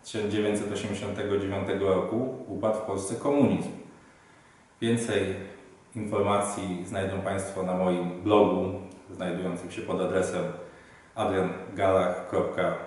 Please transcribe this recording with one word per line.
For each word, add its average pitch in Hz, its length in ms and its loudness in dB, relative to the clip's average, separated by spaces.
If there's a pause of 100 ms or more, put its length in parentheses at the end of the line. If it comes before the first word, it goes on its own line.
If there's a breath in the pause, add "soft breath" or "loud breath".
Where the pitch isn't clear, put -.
tysiąc 104 300 -2
dziewięćset 104 380 0
osiemdziesiątego 101 680 -2
dziewiątego 95 560 2
roku 113 520 -2
upadł 104 300 0
w - 40 -4
Polsce 98 340 -4
komunizm. 131 540 2 (1120 loud breath)
Więcej 107 540 0 (600)
informacji 101 920 0
znajdą 95 360 -2
Państwo 95 420 -2
na 92 140 0
moim 87 440 0
blogu, 104 520 6 (380)
znajdującym 90 600 -4
się - 100 -8
pod 92 200 -2
adresem 92 420 0 (720 loud breath)
adriangalach 95 1120 0
kropka 90 580 0